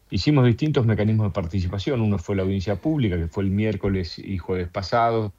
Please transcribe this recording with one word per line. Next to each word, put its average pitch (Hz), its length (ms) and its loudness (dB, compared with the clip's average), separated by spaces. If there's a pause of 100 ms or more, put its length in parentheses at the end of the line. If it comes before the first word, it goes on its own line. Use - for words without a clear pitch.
(100)
hicimos 139 360 4
distintos 135 380 2
mecanismos 107 440 2
de - 40 -2
participación. 98 680 -2
Uno 101 160 2
fue 101 180 -4
la 95 60 0
audiencia 98 340 -2
pública, 123 400 0
que 82 120 -2
fue 98 160 -2
el 95 60 0
miércoles 98 680 -2
y 101 180 -8
jueves 90 320 -4
pasado, 113 720 0